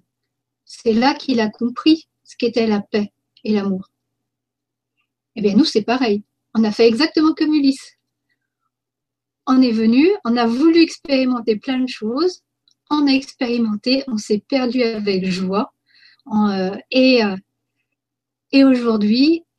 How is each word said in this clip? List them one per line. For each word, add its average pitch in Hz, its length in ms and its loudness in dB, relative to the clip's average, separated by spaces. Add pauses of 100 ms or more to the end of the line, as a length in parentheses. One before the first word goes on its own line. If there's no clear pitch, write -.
(640)
c'est - 280 -4
là 254 200 2
qu'il 269 260 -4
a 214 100 0
compris 247 580 0 (160)
ce - 140 -20
qu'était 233 300 -2
la 208 140 0
paix 208 300 -6 (320)
et 214 100 -2
l'amour. 196 360 -4 (1500)
Eh 220 60 -8
bien, 202 140 0
nous, 269 100 4
c'est 220 180 -2
pareil. 226 400 -2 (300)
On 226 100 2
a 214 80 0
fait 226 160 4
exactement 311 460 0
comme 302 200 -2
Ulysse. 277 400 -2 (1500)
On 262 140 4
est 247 100 2
venu, 226 380 2 (140)
on 233 140 -2
a 240 100 0
voulu 320 340 2
expérimenter 254 760 -2
plein 262 220 -4
de 254 80 -2
choses, 254 540 -4 (480)
on 294 180 0
a 269 40 4
expérimenté, 240 960 -2
on 233 100 -4
s'est 208 300 -4
perdu 254 340 -2
avec 208 440 -2
joie, 190 480 -4 (520)
on, 214 240 0
euh, 190 260 -4 (160)
et, 254 320 4
euh, 196 120 -4 (1160)
et 269 120 6
aujourd'hui, 247 800 2 (160)